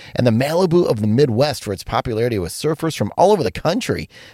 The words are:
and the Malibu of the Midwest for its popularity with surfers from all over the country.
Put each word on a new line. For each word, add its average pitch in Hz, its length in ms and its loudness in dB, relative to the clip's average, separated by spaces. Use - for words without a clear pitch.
and 117 100 0
the 123 60 6
Malibu 160 580 2
of 123 120 0
the 107 80 0
Midwest 127 560 2
for 104 80 -4
its 95 100 -8
popularity 117 560 -2
with 87 140 -4
surfers 156 440 -4
from 101 220 -2
all 190 140 6
over 190 100 2
the - 80 0
country. 151 580 -4